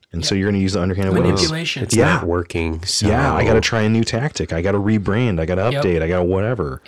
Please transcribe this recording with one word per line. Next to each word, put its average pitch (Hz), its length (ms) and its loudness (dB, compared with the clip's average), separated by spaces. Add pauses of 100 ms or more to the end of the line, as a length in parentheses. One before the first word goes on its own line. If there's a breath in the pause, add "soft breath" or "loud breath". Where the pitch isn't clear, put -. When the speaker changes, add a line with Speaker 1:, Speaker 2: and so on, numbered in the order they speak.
(100)
Speaker 1:
And 82 140 -6
so 101 100 -2
Speaker 2:
Yep. 98 60 2
Speaker 1:
you're 101 100 0
gonna 98 120 2
use 92 100 0
the 95 80 -2
underhanded 95 380 0
ways. - 40 4 (100)
Speaker 2:
Manipulation. 156 500 -2
Speaker 3:
It's 104 120 -2
Speaker 1:
Yeah. 143 200 4
Speaker 3:
not 101 120 -2
working, 85 560 -2
so - 240 -2
Speaker 1:
Yeah, 127 280 2
I 117 100 0
gotta 110 160 4
try 113 220 0
a 107 80 2
new 113 140 2
tactic. 113 500 -4
I 85 80 -2
gotta 98 180 0
rebrand. 104 580 0
I 80 60 -2
gotta 90 260 0
Speaker 2:
Yep. 139 140 -2
Speaker 1:
update. 85 180 2
I 80 60 -2
gotta 90 160 0
whatever. 95 640 -2